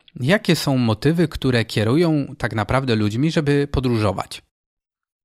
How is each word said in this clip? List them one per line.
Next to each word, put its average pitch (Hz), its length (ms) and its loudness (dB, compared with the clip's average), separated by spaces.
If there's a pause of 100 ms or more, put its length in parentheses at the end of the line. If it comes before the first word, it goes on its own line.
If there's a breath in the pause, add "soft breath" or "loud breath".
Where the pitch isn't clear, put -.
(200)
Jakie 170 360 2
są 139 220 0
motywy, 139 500 2
które 123 380 0
kierują 143 720 0
tak 110 180 -4
naprawdę 123 400 0
ludźmi, 110 360 0
żeby 143 400 0
podróżować? 110 680 -2 (840)